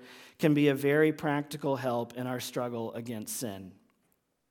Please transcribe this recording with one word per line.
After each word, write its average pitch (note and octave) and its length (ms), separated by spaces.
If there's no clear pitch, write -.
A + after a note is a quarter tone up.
can D3+ 140
be D3 160
a C#3 60
very C#3+ 360
practical D3 680
help A#2+ 420
in B2+ 80
our B2+ 140
struggle A#2+ 520
against A#2 460
sin. F#2+ 340